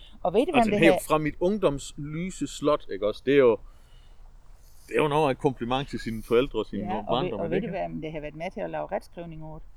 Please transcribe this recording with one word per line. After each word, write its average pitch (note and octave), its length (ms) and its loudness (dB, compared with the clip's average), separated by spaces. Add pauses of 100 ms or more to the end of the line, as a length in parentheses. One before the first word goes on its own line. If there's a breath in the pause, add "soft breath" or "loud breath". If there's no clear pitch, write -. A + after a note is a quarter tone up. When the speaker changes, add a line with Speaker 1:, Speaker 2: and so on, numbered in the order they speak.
(220 soft breath)
Speaker 1:
Og F3 120 -2
ved B3+ 120 4
du, F4+ 60 -4
hvem C#4 60 4
Speaker 2:
Altså, A3 120 4
Speaker 1:
det G#3 100 0
Speaker 2:
her E3 120 8
Speaker 1:
her - 60 4 (100)
Speaker 2:
fra D#3 100 4
mit D3+ 220 -2
ungdoms F3+ 580 0
lyse D#3 480 -6
slot, D3 460 0
ikke G2+ 140 -2
også? - 200 -2
Det C3+ 80 6
er C#3+ 40 10
jo... A#2+ 200 8 (1300 soft breath)
Det A2 100 -2
er C#3 40 4
jo D3+ 60 2
noget D3+ 200 4
af - 20 2
et B2+ 80 -2
kompliment C3 500 -2
til A#2 100 -8
sine A2 240 -6
forældre A#2+ 360 2
og G#2 80 -2
sine G2+ 160 -6
Speaker 1:
Ja, G#2 80 -6
og - 80 -2
ved, - 80 -8
Speaker 2:
barndommen, F3+ 340 -2
Speaker 1:
og E3+ 100 -4
ved F3 60 0
Speaker 2:
ikke? G3+ 120 -2
Speaker 1:
du, F#3+ 40 -8
hvem E3+ 280 -6
det D#3 120 -8
har D#3 80 -8
været D3 140 -12
med D3+ 160 -8
til - 100 -10
at E3+ 100 -6
lave D3+ 220 -6
retskrivning E3+ 520 -10
over? D#3 140 -14 (180)